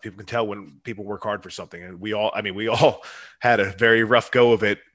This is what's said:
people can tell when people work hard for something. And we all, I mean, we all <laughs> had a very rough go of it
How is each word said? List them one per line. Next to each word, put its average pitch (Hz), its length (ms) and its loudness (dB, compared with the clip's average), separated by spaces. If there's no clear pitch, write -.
people 98 180 -14
can 104 60 -20
tell 117 220 -4
when 98 380 -14
people 104 180 -12
work 101 200 -12
hard 104 200 -8
for 92 60 -20
something. - 320 -16
And 90 180 -18
we 104 140 -8
all, 107 200 0
I 107 80 -4
mean, 98 140 -8
we 110 140 -6
all 120 320 2
<laughs> - 180 -20
had 120 200 2
a 98 60 0
very 113 400 4
rough 117 260 2
go 120 220 4
of 107 100 2
it 104 160 -2